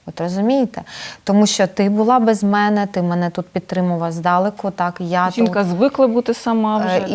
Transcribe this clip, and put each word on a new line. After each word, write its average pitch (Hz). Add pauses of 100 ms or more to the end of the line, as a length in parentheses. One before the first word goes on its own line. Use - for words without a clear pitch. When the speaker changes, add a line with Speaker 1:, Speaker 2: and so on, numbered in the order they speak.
Speaker 1:
От 165
розумієте? 202 (420)
Тому 208
що 196
ти 196
була 220
без 220
мене, 208
ти 190
мене 175
тут 175
підтримувала 180
здалеку, 180
так, 175
я 180
Speaker 2:
Жінка 220
Speaker 1:
тут. 180
Speaker 2:
звикла 262
бути 233
сама 220
Speaker 1:
Е, 190
Speaker 2:
вже, 185